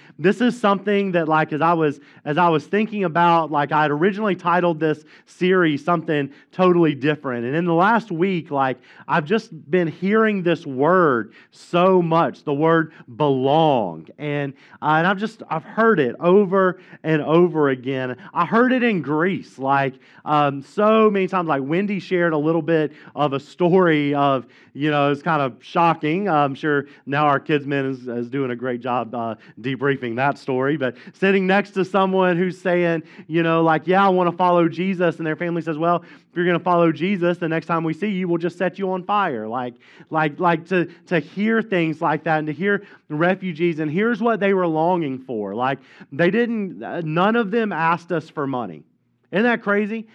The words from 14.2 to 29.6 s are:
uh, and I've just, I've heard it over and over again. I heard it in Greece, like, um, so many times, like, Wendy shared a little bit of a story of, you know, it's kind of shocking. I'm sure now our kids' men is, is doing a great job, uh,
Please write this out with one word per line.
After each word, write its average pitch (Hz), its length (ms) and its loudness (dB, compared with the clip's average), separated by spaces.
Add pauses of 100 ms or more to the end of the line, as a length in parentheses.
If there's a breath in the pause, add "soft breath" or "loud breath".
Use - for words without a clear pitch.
uh, 156 160 2
and 165 80 2
I've 190 140 0
just, 220 280 -10
I've 160 160 -6
heard 220 360 2
it 123 200 0
over 185 600 2 (240 loud breath)
and 156 180 0
over 156 480 2
again. 131 480 -4 (160 loud breath)
I 170 120 -2
heard 240 280 2
it 254 80 0
in 208 220 0
Greece, 156 560 -4
like, 139 340 0 (320 loud breath)
um, 147 380 2
so 220 460 4
many 196 180 0
times, 180 200 -2
like, 139 160 0
Wendy 190 360 -2
shared 170 340 0
a 151 40 0
little 160 240 0
bit 156 300 0 (240 loud breath)
of 139 180 0
a 135 60 -4
story 160 760 2
of, 143 340 2 (260 loud breath)
you 147 180 -2
know, 143 200 2
it's 143 100 -4
kind 160 200 0
of 135 220 -4
shocking. 170 640 0
I'm 147 260 2
sure 143 320 -2 (180 loud breath)
now 143 200 0
our 139 140 4
kids' 143 260 -2
men 139 200 -2
is, 127 220 -8
is 120 220 -6
doing 131 220 -4
a 123 40 -6
great 123 260 -6
job, 123 340 -4
uh, 117 200 -6 (260 loud breath)